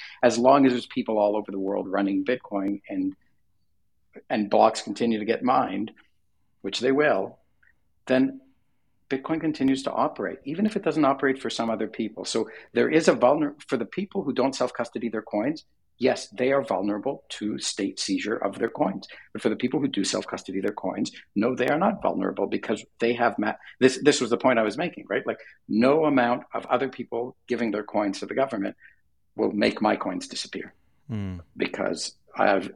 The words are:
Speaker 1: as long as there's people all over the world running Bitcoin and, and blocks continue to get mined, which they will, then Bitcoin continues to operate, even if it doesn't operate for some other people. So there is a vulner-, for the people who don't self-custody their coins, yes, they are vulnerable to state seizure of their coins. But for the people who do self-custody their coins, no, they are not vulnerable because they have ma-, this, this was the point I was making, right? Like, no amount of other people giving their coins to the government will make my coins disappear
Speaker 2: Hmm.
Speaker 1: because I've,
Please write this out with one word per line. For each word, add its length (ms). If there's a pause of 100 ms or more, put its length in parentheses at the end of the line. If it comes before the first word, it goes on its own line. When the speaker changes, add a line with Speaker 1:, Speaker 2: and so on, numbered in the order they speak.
(240)
Speaker 1:
as 160
long 260
as 60
there's 160
people 300
all 180
over 160
the 80
world 320
running 320
Bitcoin 640
and, 240 (1160)
and 200
blocks 320
continue 380
to 60
get 180
mined, 480 (680)
which 180
they 120
will, 460 (720)
then 320 (720)
Bitcoin 320
continues 420
to 80
operate, 540
even 200
if 100
it 80
doesn't 220
operate 360
for 80
some 200
other 180
people. 380
So 240 (240)
there 160
is 180
a 60
vulner-, 420 (120)
for 100
the 80
people 380
who 100
don't 220
self-custody 540
their 120
coins, 440 (320)
yes, 320
they 220
are 120
vulnerable 640
to 300
state 400
seizure 380
of 200
their 120
coins. 380 (260)
But 80
for 80
the 80
people 240
who 80
do 140
self-custody 580
their 100
coins, 400 (240)
no, 200
they 120
are 100
not 240
vulnerable 460
because 360 (160)
they 140
have 240
ma-, 160 (280)
this, 200
this 200
was 80
the 80
point 220
I 40
was 140
making, 320
right? 180
Like, 120 (280)
no 380
amount 380 (100)
of 140
other 220
people 460 (120)
giving 240
their 120
coins 380
to 40
the 80
government 440 (580)
will 160
make 300
my 140
coins 320
disappear 460 (360)
Speaker 2:
Hmm. 300 (180)
Speaker 1:
because 580 (220)
I've, 380